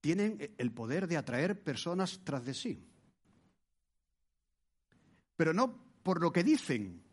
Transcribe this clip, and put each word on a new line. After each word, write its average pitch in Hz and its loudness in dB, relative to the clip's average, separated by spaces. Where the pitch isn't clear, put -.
tienen 196 0
el 120 0
poder 123 -2
de 165 0
atraer 147 -2
personas 175 -4
tras 135 -4
de 131 -6
sí. - -8
Pero 160 4
no 240 2
por 175 2
lo 170 4
que 175 4
dicen 107 0